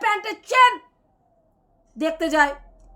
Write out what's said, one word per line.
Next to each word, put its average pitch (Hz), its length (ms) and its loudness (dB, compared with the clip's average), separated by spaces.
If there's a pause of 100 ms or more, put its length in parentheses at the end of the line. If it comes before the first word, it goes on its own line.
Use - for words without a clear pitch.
প্যান্টের 427 340 -4 (120)
চেন 480 320 4 (1200)
দেখতে 320 300 -4
যায়, 285 260 0 (420)